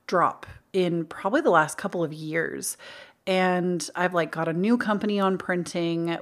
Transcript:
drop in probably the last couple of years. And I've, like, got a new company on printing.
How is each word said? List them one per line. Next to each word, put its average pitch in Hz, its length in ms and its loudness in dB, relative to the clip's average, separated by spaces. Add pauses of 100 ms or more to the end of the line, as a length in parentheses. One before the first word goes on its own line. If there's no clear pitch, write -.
drop 165 360 2 (280)
in 175 320 0
probably 202 360 -2
the 294 100 4
last 156 280 4
couple 185 240 -4
of 151 100 -2
years. 156 640 -4 (500)
And 180 720 2
I've, 180 180 0
like, 160 160 0
got 160 160 -4
a 165 60 0
new 202 260 2
company 208 400 0
on 190 180 2
printing. 170 840 -2